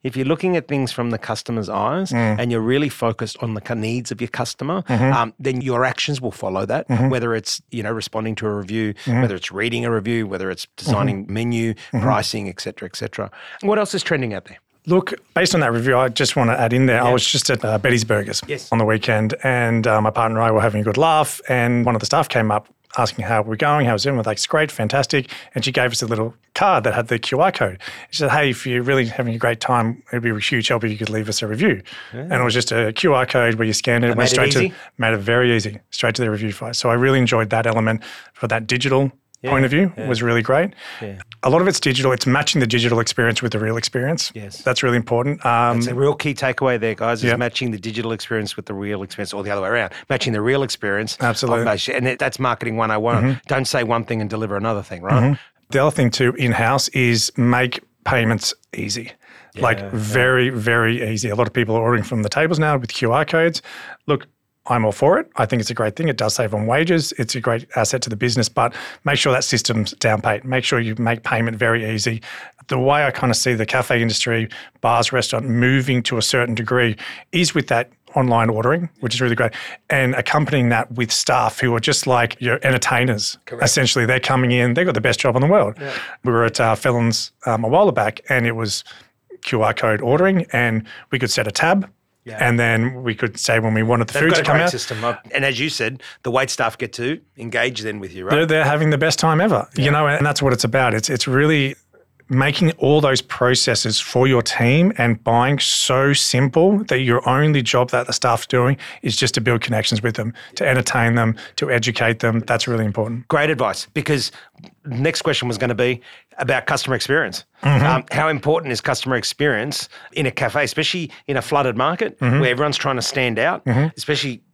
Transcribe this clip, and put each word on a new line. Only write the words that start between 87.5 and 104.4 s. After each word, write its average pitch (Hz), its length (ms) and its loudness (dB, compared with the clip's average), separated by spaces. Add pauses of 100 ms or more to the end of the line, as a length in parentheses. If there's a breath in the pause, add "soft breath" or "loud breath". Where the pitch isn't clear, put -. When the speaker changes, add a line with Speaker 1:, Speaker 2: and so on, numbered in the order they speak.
Speaker 2:
a 110 40 0
while 175 240 6
back, 110 380 0
and 123 180 2
it 113 80 -2
was 113 280 -4 (600 loud breath)
Q 110 180 0
R 104 140 4
code 110 260 0
ordering, 170 520 4
and 117 340 0 (240 loud breath)
we 131 80 -2
could 120 100 0
set 113 160 -2
a 104 60 -6
tab, 190 360 2 (360)
Speaker 1:
Yeah. 110 160 -14
Speaker 2:
and 120 180 2
then 120 460 0
we 117 120 -2
could 110 240 -4
say 113 200 2
when 110 160 2
we 110 80 2
wanted 117 240 2
the - 60 -8
Speaker 1:
They've 143 100 0
Speaker 2:
food 160 60 4
Speaker 1:
got 170 80 4
Speaker 2:
to 160 40 2
Speaker 1:
a - 40 -2
Speaker 2:
come 151 100 2
Speaker 1:
great 165 80 2
Speaker 2:
out. 175 80 2
Speaker 1:
system. 113 320 -6
Uh, 120 140 -2 (160)
and 139 120 -2
as 127 140 0
you 151 100 -2
said, 120 320 -4 (220 loud breath)
the 123 80 -4
wait 131 180 2
staff 113 280 -2
get - 160 -8
to 135 260 -6 (180)
engage 117 440 -4
then 107 180 -6
with 92 160 -12
you, 92 100 -10
right? 101 80 -2
Speaker 2:
They're, 160 120 2
they're 156 200 2
having 151 260 2
the 147 60 2
best 156 220 0
time 160 220 4
ever, 170 340 2
you 135 100 0
Speaker 1:
Yeah. 147 60 4
Speaker 2:
know, 151 160 4
and 147 180 2
that's 147 160 0
what 135 120 4
it's 113 100 0
about. 127 300 2
It's, 110 160 -2
it's 127 180 -2
really 139 480 2 (520)
making 147 520 2
all 147 220 4
those 131 200 2
processes 120 800 0
for 123 260 2
your 127 160 4